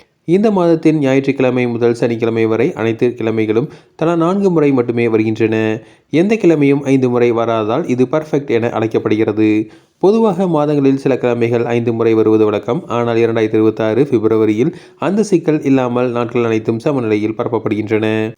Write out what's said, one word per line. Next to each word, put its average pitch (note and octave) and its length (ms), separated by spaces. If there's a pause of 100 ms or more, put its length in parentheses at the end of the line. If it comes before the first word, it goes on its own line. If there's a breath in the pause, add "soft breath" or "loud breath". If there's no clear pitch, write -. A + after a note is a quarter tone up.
(280 soft breath)
இந்த G3 240
மாதத்தின் E3 480
ஞாயிற்றுக்கிழமை C3+ 680
முதல் A#2+ 320
சனிக்கிழமை A2+ 480
வரை A2 260
அனைத்து A2+ 360
கிழமைகளும் A2 580 (280 loud breath)
தலா E3 200
நான்கு F#3 360
முறை D3+ 200
மட்டுமே A#2+ 360
வருகின்றன. A2 480 (580 loud breath)
எந்த F#3 220
கிழமையும் D3 480
ஐந்து C3+ 260
முறை A#2+ 220
வராததால் A2+ 580
இது B2+ 160
பர்ஃபெக்ட் C#3+ 520
என A2+ 120
அழைக்கப்படுகிறது. A2 800 (560 loud breath)
பொதுவாக G3+ 440
மாதங்களில் D3 540
சில C3+ 140
கிழமைகள் A#2 500
ஐந்து A#2+ 280
முறை A2+ 200
வருவது A2 320
வழக்கம். G#2+ 420
ஆனால் A#2 340
இரண்டாயிரத்தி A2+ 380
இருபத்தாறு A2 480
பிப்ரவரியில் A2 640 (280 loud breath)
அந்த G3 240
சிக்கல் D#3+ 400
இல்லாமல் B2+ 480
நாட்கள் A#2 360
அனைத்தும் A2+ 380
சமநிலையில் A2 520
பரப்பப்படுகின்றன. A2 680 (300)